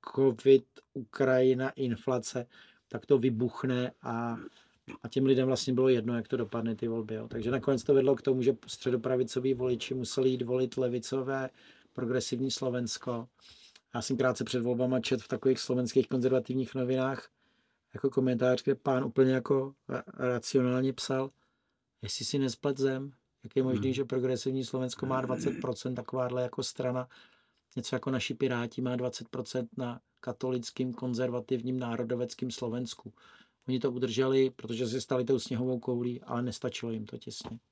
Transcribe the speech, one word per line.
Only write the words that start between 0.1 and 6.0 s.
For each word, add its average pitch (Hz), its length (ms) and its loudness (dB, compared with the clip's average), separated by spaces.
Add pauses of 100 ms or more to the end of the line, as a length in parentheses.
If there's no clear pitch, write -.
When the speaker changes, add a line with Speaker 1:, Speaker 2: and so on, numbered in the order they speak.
Speaker 1:
covid, 135 480 6 (300)
Ukrajina, 131 760 2
inflace, 123 760 -2 (420)
tak - 160 -8
to 139 120 8
vybuchne 123 720 0 (100)
a, 117 360 -4 (640)
a 151 40 -10
těm 135 180 0
lidem 131 220 4
vlastně 131 260 0
bylo 131 160 4
jedno, 120 260 2